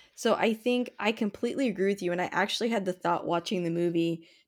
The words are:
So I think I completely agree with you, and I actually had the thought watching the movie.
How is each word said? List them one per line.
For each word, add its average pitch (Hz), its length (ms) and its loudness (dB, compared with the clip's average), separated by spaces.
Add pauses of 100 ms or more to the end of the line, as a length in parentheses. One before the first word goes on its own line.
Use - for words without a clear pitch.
(140)
So 226 200 2
I 220 200 2
think 247 460 0
I 208 100 2
completely 240 580 -2
agree 196 200 0
with 196 140 0
you, 175 100 -2
and 175 100 -2
I 165 40 -2
actually 208 420 0
had 220 160 0
the 180 80 0
thought 175 340 0
watching 170 380 0
the 165 60 0
movie. 170 580 0 (200)